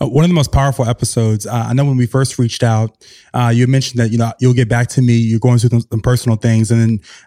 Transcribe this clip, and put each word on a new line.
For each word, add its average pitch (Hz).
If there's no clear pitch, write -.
Uh, 139
one 139
of 180
the 175
most 147
powerful 139
episodes, 113
uh, 110
I 120
know 139
when 139
we 123
first 131
reached 120
out, 110
uh, 120
you 120
had 123
mentioned 131
that, 113
you 117
know, 113
you'll 127
get 120
back 120
to -
me, 120
you're 113
going 123
through 120
some, 117
some 113
personal 120
things, 110
and 117
then, 110